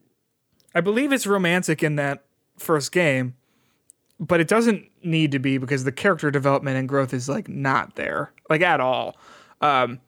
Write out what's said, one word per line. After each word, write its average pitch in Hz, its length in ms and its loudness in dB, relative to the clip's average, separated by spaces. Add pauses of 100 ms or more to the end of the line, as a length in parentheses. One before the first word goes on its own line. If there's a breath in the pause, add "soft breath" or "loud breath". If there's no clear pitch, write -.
(720)
I 170 80 2
believe 233 300 0
it's 254 160 0
romantic 180 560 2
in 151 140 0
that 143 260 -4 (340)
first 151 340 -2
game, 131 440 0 (840)
but 170 200 0
it 160 80 2
doesn't 220 400 2 (160)
need 160 280 2
to 139 80 0
be 135 180 0
because 131 260 -2
the 135 80 0
character 160 400 0
development 139 460 0
and 131 100 -4
growth 135 260 0
is, 127 140 -6
like, 196 220 -6
not 135 460 -2
there, - 360 -6 (180)
like, 156 120 0
at 170 180 2
all. 123 380 -2 (420 loud breath)
Um, 127 480 2